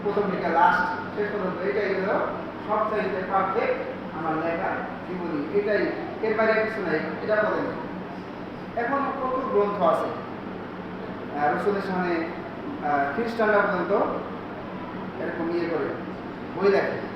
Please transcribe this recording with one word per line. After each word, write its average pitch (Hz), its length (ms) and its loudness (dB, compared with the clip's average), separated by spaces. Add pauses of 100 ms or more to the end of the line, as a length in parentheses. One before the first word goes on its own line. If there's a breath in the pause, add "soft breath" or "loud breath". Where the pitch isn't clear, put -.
প্রথম 202 180 2 (100)
থেকে 175 160 0
লাস্ট - 680 4
শেষ 208 160 0
পর্যন্ত 185 280 -2
এটাই 202 320 2
হলো 190 260 2 (480)
সবচাইতে 208 540 0 (100)
পারফেক্ট 190 440 2 (420)
আমার 160 180 -2
লেখা 170 340 0 (380)
জীবনী, 170 520 0
এটাই, 208 320 2 (300)
এর 214 160 2
বাইরে 220 160 4
কিছু 214 280 2
নাই, 156 180 2 (220)
এটা 214 140 2
বলে - 260 2
নাই। - 1200 -6
এখন 262 140 2 (240)
কত 254 140 0 (160)
গ্রন্থ 196 300 4
আছে, 160 280 4 (1300)
আহ, 147 160 4
রসুলের 196 260 2
শানে, 180 460 0 (600)
আহ, 143 260 2
খ্রিস্টানরা 220 440 4
পর্যন্ত 190 340 2 (1300)
এরকম 165 280 -4
ইয়ে 170 200 0
করে 147 240 0 (600)
বই 190 160 6
লেখে। - 440 2